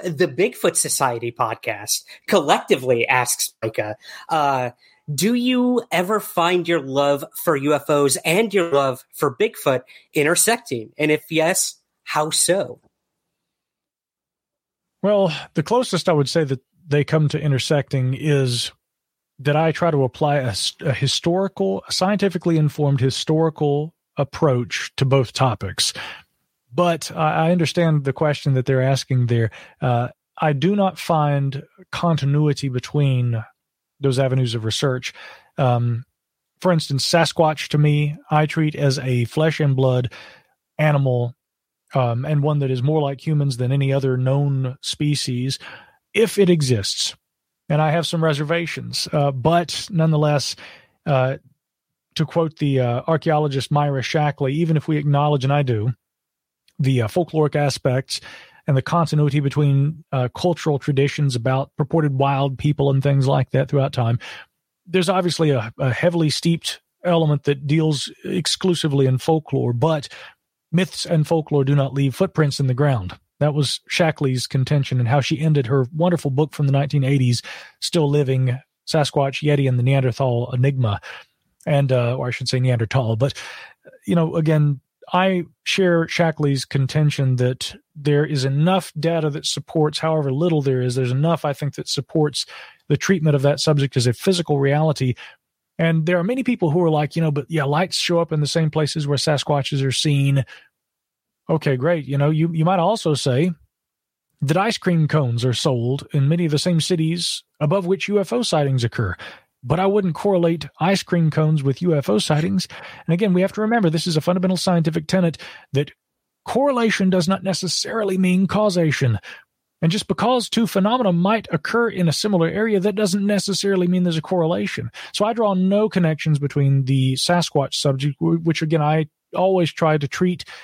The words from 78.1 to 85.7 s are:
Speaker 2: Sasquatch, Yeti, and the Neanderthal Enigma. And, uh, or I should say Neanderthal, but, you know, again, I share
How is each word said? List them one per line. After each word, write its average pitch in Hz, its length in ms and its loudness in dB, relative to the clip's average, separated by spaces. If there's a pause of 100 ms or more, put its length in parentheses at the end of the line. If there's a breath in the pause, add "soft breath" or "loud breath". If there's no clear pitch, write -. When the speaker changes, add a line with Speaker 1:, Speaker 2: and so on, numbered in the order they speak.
Speaker 2:
Sasquatch, 139 560 0
Yeti, 143 260 2
and 127 80 2
the 123 60 2
Neanderthal 127 720 0
Enigma. 123 480 0 (640 loud breath)
And, 139 240 2
uh, 120 240 2
or 131 140 -4
I - 20 -2
should 120 180 -6
say 131 120 0
Neanderthal, 120 560 0
but, 131 180 0 (720 loud breath)
you 196 80 0
know, 165 220 0
again, 151 420 2 (340)
I 185 300 2 (220)
share 175 420 2